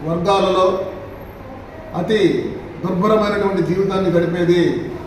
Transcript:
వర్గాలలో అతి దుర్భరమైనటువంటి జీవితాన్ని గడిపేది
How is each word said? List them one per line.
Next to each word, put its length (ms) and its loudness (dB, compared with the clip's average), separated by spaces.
వర్గాలలో 800 2
అతి 240 0
దుర్భరమైనటువంటి 880 2
జీవితాన్ని 360 2
గడిపేది 800 2